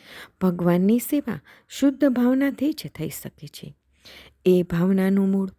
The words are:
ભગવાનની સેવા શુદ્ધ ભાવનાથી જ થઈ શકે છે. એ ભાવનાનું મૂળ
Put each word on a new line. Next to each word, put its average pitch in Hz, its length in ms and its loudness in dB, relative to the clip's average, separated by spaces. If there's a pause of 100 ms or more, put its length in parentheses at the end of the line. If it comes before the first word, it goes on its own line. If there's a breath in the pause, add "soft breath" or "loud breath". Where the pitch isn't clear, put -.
(420 loud breath)
ભગવાનની 180 580 2
સેવા 285 400 -4 (300 soft breath)
શુદ્ધ 277 360 0
ભાવનાથી 262 680 0
જ - 220 -12
થઈ 160 140 -8
શકે - 380 -14
છે. - 280 -18 (720 loud breath)
એ 180 180 4
ભાવનાનું 190 640 2
મૂળ 190 300 -2